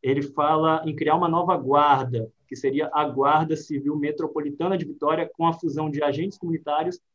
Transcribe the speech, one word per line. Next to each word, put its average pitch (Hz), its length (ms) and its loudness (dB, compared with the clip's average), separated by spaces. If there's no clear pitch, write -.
Ele 139 200 2
fala 156 640 2
em 156 100 -4
criar 151 200 2
uma 170 120 2
nova 170 280 2
guarda, 131 720 2
que - 80 -12
seria 139 380 -2
a 151 120 0
Guarda 147 520 2
Civil 147 400 -4
Metropolitana 151 800 -2
de 156 60 -4
Vitória, 156 520 -2
com 165 100 0
a 165 60 4
fusão 156 380 -4
de 143 100 -4
agentes 151 380 -2
comunitários 160 640 -4